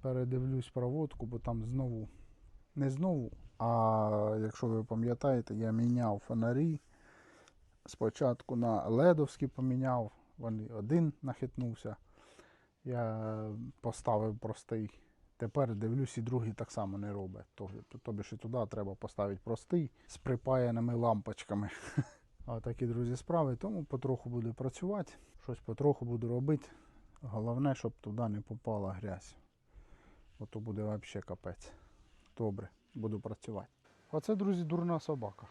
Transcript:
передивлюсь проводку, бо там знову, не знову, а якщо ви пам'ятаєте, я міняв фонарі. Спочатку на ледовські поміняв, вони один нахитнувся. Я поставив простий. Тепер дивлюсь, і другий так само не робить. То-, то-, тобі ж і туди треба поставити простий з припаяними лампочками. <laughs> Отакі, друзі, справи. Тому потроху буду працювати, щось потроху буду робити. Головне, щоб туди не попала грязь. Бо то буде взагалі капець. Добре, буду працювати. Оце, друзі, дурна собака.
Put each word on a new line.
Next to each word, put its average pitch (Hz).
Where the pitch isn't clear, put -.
передивлюсь 127
проводку, 131
бо 117
там 113
знову, 120
не 139
знову, 147
а 110
якщо 110
ви 113
пам'ятаєте, 120
я 110
міняв 117
фонарі. 127
Спочатку 123
на 113
ледовські 143
поміняв, 127
вони 110
один 123
нахитнувся. 120
Я 110
поставив 110
простий. 110
Тепер 117
дивлюсь, 117
і 117
другий 117
так 110
само 101
не 101
робить. 98
То-, 95
то-, 113
тобі 104
ж -
і 110
туди 120
треба 98
поставити 101
простий 139
з -
припаяними 120
лампочками. 107
<laughs> -
Отакі, 120
друзі, 120
справи. 147
Тому 190
потроху 127
буду 117
працювати, 180
щось 120
потроху 135
буду 120
робити. 139
Головне, 120
щоб 113
туди 110
не 104
попала 104
грязь. 92
Бо 110
то -
буде 107
взагалі 107
капець. -
Добре, 104
буду 107
працювати. 107
Оце, 156
друзі, 190
дурна 170
собака. 113